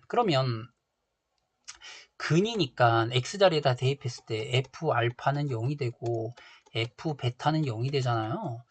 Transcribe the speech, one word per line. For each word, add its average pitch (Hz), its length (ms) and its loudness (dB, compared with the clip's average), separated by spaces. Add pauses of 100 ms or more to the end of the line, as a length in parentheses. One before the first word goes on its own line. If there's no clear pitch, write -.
그러면 131 600 0 (1500)
근이니까 147 920 2
X자리에다 143 640 2
대입했을 127 500 -4
때 120 320 -2
F 139 340 -2
알파는 127 560 0
영이 131 300 -2
되고 120 580 -6 (400)
F 120 420 -4
베타는 151 460 0
영이 120 280 -2
되잖아요. 123 800 -2